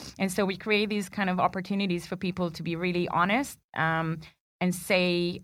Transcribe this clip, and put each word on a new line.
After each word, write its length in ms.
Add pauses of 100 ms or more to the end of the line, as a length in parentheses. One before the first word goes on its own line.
(200)
And 120
so 140
we 120
create 320
these 200
kind 200
of 100
opportunities 680
for 120
people 340
to 100
be 140
really 320
honest, 500 (200)
um, 420 (400)
and 160
say 680